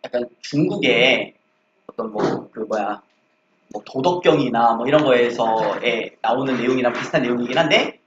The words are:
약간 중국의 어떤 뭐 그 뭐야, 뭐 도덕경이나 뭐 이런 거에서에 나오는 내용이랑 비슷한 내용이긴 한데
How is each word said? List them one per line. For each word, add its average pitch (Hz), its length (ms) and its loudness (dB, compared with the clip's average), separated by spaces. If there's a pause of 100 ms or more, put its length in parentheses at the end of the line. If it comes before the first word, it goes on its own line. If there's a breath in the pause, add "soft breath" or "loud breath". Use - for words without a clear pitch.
약간 - 220 -4 (160)
중국의 127 920 0 (540)
어떤 110 240 -8
뭐 104 400 -2
그 110 100 -12
뭐야, 104 400 -4 (720)
뭐 - 120 -12
도덕경이나 135 880 2
뭐 117 140 -2
이런 147 160 -2
거에서에 117 1080 0 (100)
나오는 127 360 0
내용이랑 123 360 0
비슷한 - 280 -2
내용이긴 120 360 -2
한데 185 500 2